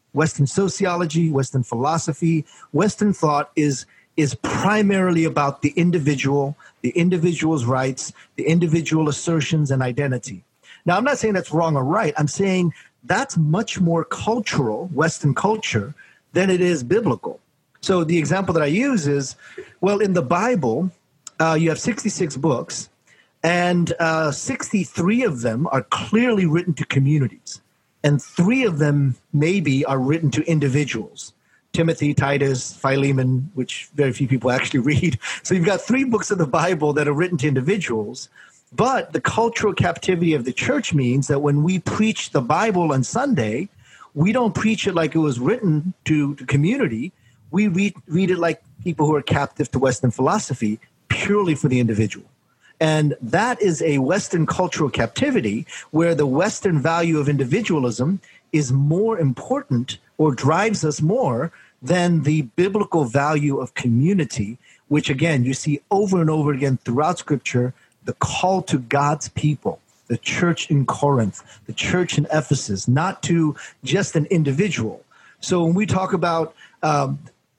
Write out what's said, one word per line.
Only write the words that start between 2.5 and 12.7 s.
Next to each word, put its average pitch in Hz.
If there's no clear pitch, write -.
Western 190
thought 147
is, 147
is 147
primarily 190
about 143
the 147
individual, 143
the 123
individual's 165
rights, 131
the 123
individual 160
assertions 151
and 131
identity. 127
Now, 175
I'm 220
not 277
saying 220
that's -
wrong 160
or 131
right. 175
I'm 147
saying 185